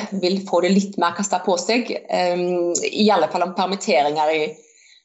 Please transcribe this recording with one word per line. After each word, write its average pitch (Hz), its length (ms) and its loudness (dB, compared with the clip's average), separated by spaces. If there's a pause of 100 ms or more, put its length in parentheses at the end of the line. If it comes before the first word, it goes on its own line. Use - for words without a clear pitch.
(220)
vil 185 240 0
få 170 160 0
det 180 80 2
litt 196 260 2
mer 170 140 2
kastet 185 320 -2
på 185 160 0
seg, 226 320 -2
ehm, 180 880 -2
i 208 320 0
alle 175 160 4
fall 175 160 0
om 185 160 -4
permitteringer 156 720 0
i 156 140 0 (600)